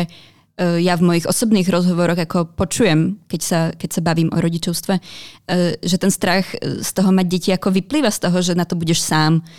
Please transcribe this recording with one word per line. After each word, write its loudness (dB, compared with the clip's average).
e, -4
ja 2
v 4
mojich 2
osobných 2
rozhovoroch 2
ako -4
počujem, 0
keď -6
sa, -2
keď -10
sa 0
bavím 2
o 0
rodičovstve, -2
e, -4
že -2
ten 0
strach, 0
e, -6
z -6
toho 2
mať 2
deti -2
ako -2
vyplýva 0
z -8
toho, 0
že -2
na 0
to -4
budeš 0
sám. 2